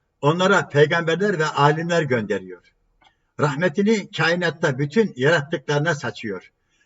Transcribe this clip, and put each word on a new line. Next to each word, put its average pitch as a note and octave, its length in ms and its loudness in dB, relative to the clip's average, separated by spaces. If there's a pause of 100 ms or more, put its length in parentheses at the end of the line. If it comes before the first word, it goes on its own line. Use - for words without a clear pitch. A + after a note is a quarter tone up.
(200)
onlara F3 480 2
peygamberler E3 720 2
ve D#3 80 0
alimler D#3+ 560 2
gönderiyor. G2+ 720 -4 (680)
Rahmetini F3+ 720 0
kainatta D#3+ 680 -2
bütün D3+ 380 0
yarattıklarına D3 760 0
saçıyor. A2 580 -10 (340)